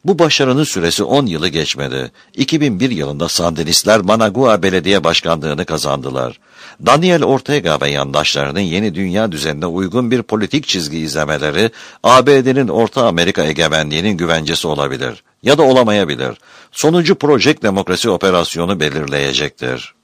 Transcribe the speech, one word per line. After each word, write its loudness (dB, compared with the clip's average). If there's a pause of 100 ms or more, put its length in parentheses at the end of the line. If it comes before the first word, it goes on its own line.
bu 2
başarının 4
süresi 0
on 2
yılı -2
geçmedi. -4 (220)
İki -2
bin 0
bir 0
yılında -4
Sandinistler 0
Managua 2
Belediye 0
Başkanlığını -2
kazandılar. -6 (460)
Daniel 4
Ortega 0
ve 0
yandaşlarının -2
yeni -2
dünya -2
düzenine -6
uygun -2
bir 0
politik -4
çizgi -4
izlemeleri, -2 (320)
A 6
B 6
D'nin 2
Orta 0
Amerika 0
egemenliğinin 0
güvencesi -2
olabilir. -4 (200)
Ya 4
da 4
olamayabilir. 2 (340)
Sonuncu 2
Project 2
Demokrasi 0
operasyonu 0
belirleyecektir. -4